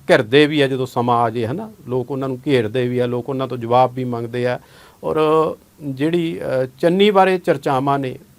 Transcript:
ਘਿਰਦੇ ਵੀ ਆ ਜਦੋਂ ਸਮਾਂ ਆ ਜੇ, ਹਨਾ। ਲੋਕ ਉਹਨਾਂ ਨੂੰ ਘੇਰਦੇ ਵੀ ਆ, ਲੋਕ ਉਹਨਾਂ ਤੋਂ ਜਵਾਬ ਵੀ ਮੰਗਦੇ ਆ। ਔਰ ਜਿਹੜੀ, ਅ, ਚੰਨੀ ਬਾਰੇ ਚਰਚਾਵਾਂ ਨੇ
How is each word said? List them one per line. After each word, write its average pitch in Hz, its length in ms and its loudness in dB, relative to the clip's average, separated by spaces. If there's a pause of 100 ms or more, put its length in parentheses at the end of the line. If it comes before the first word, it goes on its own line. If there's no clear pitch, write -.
(100)
ਘਿਰਦੇ 143 360 4
ਵੀ 147 140 0
ਆ 135 80 2
ਜਦੋਂ 131 180 -2
ਸਮਾਂ 120 360 0
ਆ 117 80 0
ਜੇ, 113 160 -4
ਹਨਾ। 208 240 -8 (180)
ਲੋਕ 127 220 -4
ਉਹਨਾਂ 135 180 -6
ਨੂੰ 127 180 -6
ਘੇਰਦੇ 123 420 2
ਵੀ 123 100 -2
ਆ, 123 80 0
ਲੋਕ 120 220 -6
ਉਹਨਾਂ 131 200 -4
ਤੋਂ 127 80 -8
ਜਵਾਬ 123 380 2
ਵੀ 127 100 -6
ਮੰਗਦੇ 120 420 -4
ਆ। 123 140 -4 (440)
ਔਰ 156 140 -2 (640)
ਜਿਹੜੀ, 160 580 -4
ਅ, 131 260 -2 (140)
ਚੰਨੀ 190 300 4
ਬਾਰੇ 190 280 4
ਚਰਚਾਵਾਂ 139 600 0
ਨੇ 131 200 -6 (200)